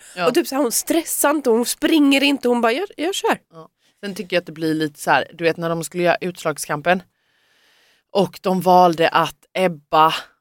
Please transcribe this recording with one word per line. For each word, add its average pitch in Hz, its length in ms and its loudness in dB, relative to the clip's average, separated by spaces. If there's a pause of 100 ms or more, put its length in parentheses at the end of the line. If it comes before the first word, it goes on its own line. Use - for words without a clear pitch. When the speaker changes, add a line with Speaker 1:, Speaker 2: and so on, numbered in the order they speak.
(160)
Speaker 1:
Ja. 180 120 0
Speaker 2:
Och - 60 -2
typ 311 120 0
så - 80 -10
här, 269 80 0
hon 233 100 -2
stressar - 580 -2
inte, 285 200 0
hon 226 160 2
springer 294 560 2
inte, 277 260 0
hon 240 120 0
bara, 233 120 2
"Jag, 339 140 -4 (100)
jag 339 180 -6
kör." 392 240 -2 (140)
Speaker 1:
Ja. 160 160 -20 (360)
Sen 202 100 -8
tycker 180 220 -6
jag 175 40 2
att 175 60 -18
det 170 60 -14
blir 160 220 -2
lite 156 260 -4
så 180 100 -4
här, - 240 2
du 170 100 -10
vet 160 120 2
när 170 120 -6
de 165 160 -4
skulle 175 180 -6
göra 170 180 2
utslagskampen 175 840 -4 (1120)
och 185 300 0
de 190 180 -2
valde 180 480 4
att 165 280 -4 (180)
Ebba 160 600 2 (260)